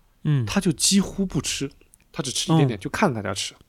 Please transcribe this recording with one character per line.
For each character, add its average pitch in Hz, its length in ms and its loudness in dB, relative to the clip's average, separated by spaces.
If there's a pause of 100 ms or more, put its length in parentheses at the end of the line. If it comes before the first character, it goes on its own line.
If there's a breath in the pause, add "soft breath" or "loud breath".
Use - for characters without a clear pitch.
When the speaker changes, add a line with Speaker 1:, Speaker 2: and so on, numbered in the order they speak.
(220)
Speaker 1:
嗯。 139 240 -2
Speaker 2:
他 196 140 0
就 180 100 0
几 196 300 2
乎 196 260 -2
不 156 140 -2
吃， - 280 -4 (440)
他 160 100 -6
只 131 80 -4
吃 - 220 0
一 160 40 6
点 147 120 6
点， 107 100 -2
Speaker 1:
嗯。 - 20 -12
Speaker 2:
就 - 100 -8
看 170 220 2
大 113 80 -4
家 98 140 -4
吃。 - 200 -8 (140)